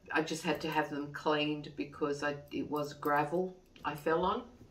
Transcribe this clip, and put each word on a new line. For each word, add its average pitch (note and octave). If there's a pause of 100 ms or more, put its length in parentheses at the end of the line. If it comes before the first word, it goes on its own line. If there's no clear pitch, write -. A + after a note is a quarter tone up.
(120)
I D#3
just D3+
had D3+
to D#3+
have D3+
them D3
cleaned D3+
because C#3+
I, D3 (160)
it -
was D3
gravel D3+ (280)
I D3+
fell E3
on, G#3+ (280)